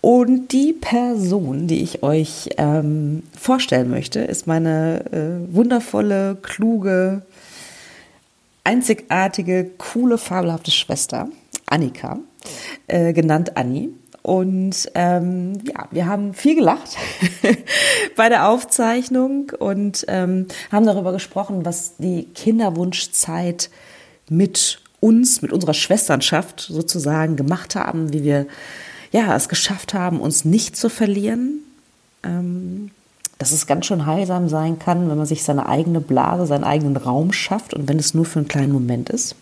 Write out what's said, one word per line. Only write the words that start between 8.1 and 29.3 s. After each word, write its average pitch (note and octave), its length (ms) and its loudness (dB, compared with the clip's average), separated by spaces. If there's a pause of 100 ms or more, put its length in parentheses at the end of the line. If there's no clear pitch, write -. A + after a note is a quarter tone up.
einzigartige, F#3 1120 0
coole, A#3 400 0
fabelhafte F3 540 -2
Schwester, - 580 -2 (380)
Annika, D3 500 -2 (680)
äh, E3+ 260 2
genannt D#3+ 440 2
Anni. C3+ 320 -2 (340)
Und, F#3+ 720 0
ähm, F3+ 680 0
ja, - 260 -10
wir E3+ 160 -2
haben G3+ 260 -2
viel D4+ 220 2
gelacht C4+ 420 2 (460)
<laughs> B4+ 720 2
bei A3+ 120 4
der G#3 220 6
Aufzeichnung B3+ 1080 0
und, G3+ 480 -2
ähm, F#3 400 0 (240)
haben G#3+ 140 6
darüber F#3 260 2
gesprochen, F#3+ 520 -6
was - 340 -6
die F3+ 260 -2 (100)
Kinderwunschzeit F3+ 1400 0 (600)
mit F#3 520 2 (180)
uns, A3+ 440 4
mit - 100 -4
unserer D#3+ 200 0
Schwesternschaft D#3+ 880 0
sozusagen D#3+ 760 -2
gemacht D3 400 -2
haben, D#3+ 380 -4
wie D3 100 -2
wir, C#3+ 240 2 (640)
ja, G#3 240 2